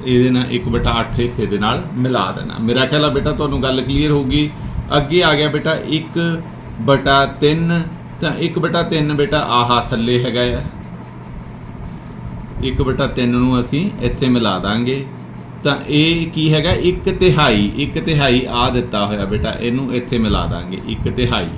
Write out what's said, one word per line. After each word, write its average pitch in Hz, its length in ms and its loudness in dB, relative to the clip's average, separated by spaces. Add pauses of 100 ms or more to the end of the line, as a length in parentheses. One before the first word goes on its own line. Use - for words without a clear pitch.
ਇਹਦੇ 127 240 4
ਨਾਲ 127 220 0
ਇੱਕ 120 160 -2
ਬਟਾ 117 220 0 (100)
ਅੱਠ - 180 -2
ਹਿੱਸੇ 117 280 -2
ਦੇ 98 120 -2
ਨਾਲ 113 240 0 (140)
ਮਿਲਾ 123 360 2
ਦੇਣਾ। 98 280 -8
ਮੇਰਾ 120 260 2
ਖਿਆਲ 147 180 2
ਆ 151 40 4
ਬੇਟਾ 139 240 0
ਤੁਹਾਨੂੰ 139 300 -2
ਗੱਲ 131 180 0
ਕਲੀਅਰ 139 300 0
ਹੋ 143 140 2
ਗਈ। 147 260 2 (460)
ਅੱਗੇ 147 280 2
ਆ 156 100 4
ਗਿਆ 151 140 2
ਬੇਟਾ 151 260 0 (140)
ਇੱਕ 156 300 -4 (640)
ਬਟਾ 139 440 4 (160)
ਤਿੰਨ, 165 420 2 (380)
ਤਾਂ 156 180 -2
ਇੱਕ 165 200 -2
ਬਟਾ 170 240 0
ਤਿੰਨ 151 300 0
ਬੇਟਾ 147 260 2 (120)
ਆਹ 120 300 4 (100)
ਥੱਲੇ 120 340 0
ਹੈਗਾ 120 160 0 (180)
ਆ, - 20 -4 (2000)
ਇੱਕ 131 200 0
ਬਟਾ 131 240 2
ਤਿੰਨ 120 240 0
ਨੂੰ 123 300 4
ਅਸੀਂ 147 280 0 (140)
ਇੱਥੇ 123 260 0
ਮਿਲਾ 110 300 2
ਦਾਂਗੇ। 120 460 0 (600)
ਤਾਂ 143 120 2 (120)
ਇਹ 160 420 2
ਕੀ 156 220 2
ਹੈਗਾ? 156 180 2
ਇੱਕ 180 380 2 (120)
ਤਿਹਾਈ, 127 560 4
ਇੱਕ 147 220 -2
ਤਿਹਾਈ 139 520 2
ਆਹ 123 200 0
ਦਿੱਤਾ 120 360 0
ਹੋਇਆ 101 180 -2
ਬੇਟਾ, 101 260 0
ਇਹਨੂੰ 120 440 -2
ਇੱਥੇ 120 240 -2
ਮਿਲਾ 101 280 2
ਦਾਂਗੇ, 87 420 -4
ਇੱਕ - 200 -2
ਤਿਹਾਈ 113 500 0